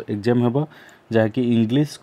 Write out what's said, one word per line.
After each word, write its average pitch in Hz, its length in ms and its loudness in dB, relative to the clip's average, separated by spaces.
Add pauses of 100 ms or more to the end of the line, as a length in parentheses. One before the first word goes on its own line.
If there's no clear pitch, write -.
(120)
ଏକ୍ଜାମ 110 320 0
ହେବ, 120 140 0 (500)
ଯାହାକି 110 340 0 (140)
ଇଂଲିଶ, 120 340 0 (140)